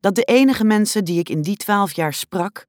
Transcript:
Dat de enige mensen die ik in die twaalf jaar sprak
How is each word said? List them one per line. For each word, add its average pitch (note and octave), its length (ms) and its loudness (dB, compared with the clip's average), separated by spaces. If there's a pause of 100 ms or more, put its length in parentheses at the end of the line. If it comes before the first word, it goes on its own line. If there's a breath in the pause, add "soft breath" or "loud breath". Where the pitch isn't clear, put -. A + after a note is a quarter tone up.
Dat G3 140 0
de A#3 100 0
enige B3+ 400 4
mensen G#3+ 400 2
die E3+ 140 -2
ik E3+ 100 -4
in D#3 140 -4
die G3 140 -4
twaalf G3+ 360 -2
jaar D#3 220 -4
sprak - 540 -8